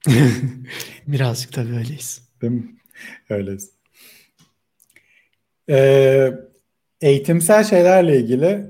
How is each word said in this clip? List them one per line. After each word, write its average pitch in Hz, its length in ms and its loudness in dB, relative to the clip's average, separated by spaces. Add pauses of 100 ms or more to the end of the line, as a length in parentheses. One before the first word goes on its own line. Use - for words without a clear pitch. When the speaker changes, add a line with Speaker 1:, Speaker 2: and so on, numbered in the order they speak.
Speaker 1:
<laughs> 120 120 2 (880)
Birazcık 131 460 -6
tabii 120 240 -8
öyleyiz. 120 460 -12 (200)
Speaker 2:
Değil 117 100 -4
mi? 117 240 -10 (540)
Öyleyiz. 98 400 -10 (2000)
Ee, 135 640 4 (720)
eğitimsel 165 600 2
şeylerle 180 560 4
ilgili 151 500 -2